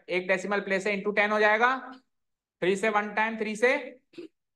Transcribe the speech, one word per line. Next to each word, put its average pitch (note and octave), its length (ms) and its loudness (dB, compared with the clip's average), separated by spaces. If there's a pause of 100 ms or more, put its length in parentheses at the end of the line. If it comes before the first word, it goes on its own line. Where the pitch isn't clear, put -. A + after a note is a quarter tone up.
एक F3+ 180 -2
decimal G3 340 0
place F#3+ 260 -2
है G#3 60 0
into G3+ 220 -2
ten G#3 160 2
हो G#3+ 80 2
जाएगा, A3 360 4 (840)
थ्री F3+ 140 2
से G#3+ 140 0
one G#3 240 0
time, A3 240 0
three G#3+ 180 -4
से B3 220 2 (800)